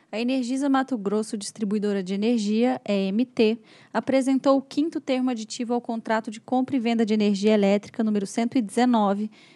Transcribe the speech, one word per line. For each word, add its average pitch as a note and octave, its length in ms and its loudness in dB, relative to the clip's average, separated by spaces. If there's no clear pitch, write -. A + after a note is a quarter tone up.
a G#3+ 80 -6
Energisa C4 480 -2
Mato C4+ 300 0
Grosso G#3 400 -2
Distribuidora G3+ 640 -2
de F#3 140 -4
Energia, A3+ 680 0
E G3 260 0
M G#3+ 140 0
T, A3+ 360 2
apresentou C4+ 640 2
o C4+ 60 0
quinto D#4 360 -4
termo B3+ 300 -2
aditivo A#3 460 -6
ao A#3+ 60 -2
contrato A3+ 500 -4
de A3 100 -16
compra C4 340 -2
e B3+ 40 2
venda A#3 260 0
de G#3 80 0
energia G#3 400 2
elétrica G#3 500 2
número G#3 220 0
cento A#3 320 -2
e A#3+ 60 2
dezenove, G#3+ 640 2